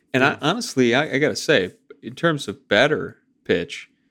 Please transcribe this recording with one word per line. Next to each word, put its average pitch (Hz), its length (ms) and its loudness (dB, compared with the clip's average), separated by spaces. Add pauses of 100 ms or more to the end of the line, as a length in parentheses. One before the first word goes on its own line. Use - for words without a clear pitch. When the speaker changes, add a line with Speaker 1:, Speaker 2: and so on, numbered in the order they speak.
(140)
Speaker 1:
And 127 100 4
I, 147 80 4
Speaker 2:
Yeah. - 100 -8
Speaker 1:
honestly, 139 540 0
I, 147 180 0
I 139 60 -2
gotta 131 160 0
say, 101 380 0 (280)
in - 140 -14
terms 165 320 -2
of - 200 -12
better 104 500 2 (260)
pitch, - 460 -4 (220)